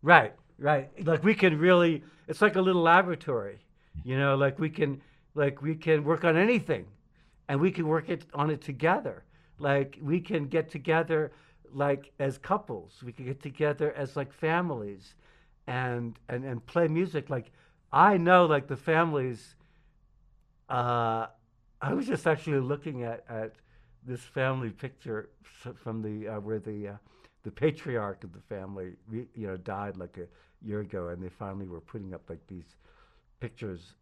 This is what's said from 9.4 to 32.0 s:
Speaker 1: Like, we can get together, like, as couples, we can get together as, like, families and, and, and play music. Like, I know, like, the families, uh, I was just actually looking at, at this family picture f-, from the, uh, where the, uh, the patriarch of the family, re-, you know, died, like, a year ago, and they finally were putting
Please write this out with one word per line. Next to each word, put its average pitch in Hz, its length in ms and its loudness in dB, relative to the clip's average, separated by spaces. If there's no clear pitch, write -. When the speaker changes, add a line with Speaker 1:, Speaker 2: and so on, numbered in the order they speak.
Speaker 1:
Like, 139 440 0
we 156 200 0
can 175 240 -4
get 156 240 -2
together, 160 600 0
like, 139 460 -2
as 135 180 -2
couples, 117 680 -6
we 123 80 -14
can 123 140 -14
get 135 160 -8
together 147 520 -2
as, 139 220 -8
like, 139 160 -6
families 143 840 -4
and, 123 520 -4
and, 127 160 -6
and 123 200 -8
play 170 220 2
music. 160 420 -2
Like, 127 220 -6
I 190 260 8
know, 180 280 8
like, 143 220 2
the 135 100 -6
families, 147 800 0
uh, 120 580 0
I 139 120 -2
was 254 140 -2
just 175 200 -2
actually 156 320 0
looking 135 440 -6
at, 117 260 -10
at 110 260 -8
this 123 160 -10
family 131 480 -4
picture 110 600 -10
f-, - 320 -18
from 113 260 -8
the, 107 280 -8
uh, 107 100 -6
where 107 200 -4
the, 104 300 -10
uh, 101 40 -12
the 107 80 -10
patriarch 123 720 -4
of 90 100 -16
the 95 80 -20
family, 95 520 -12
re-, 113 280 -10
you 107 120 -10
know, 95 100 -8
died, 98 400 -8
like, 90 200 -14
a 87 100 -12
year 104 160 -6
ago, 92 280 -8
and 87 120 -10
they 92 80 -10
finally 98 380 -12
were 85 140 -14
putting 95 320 -14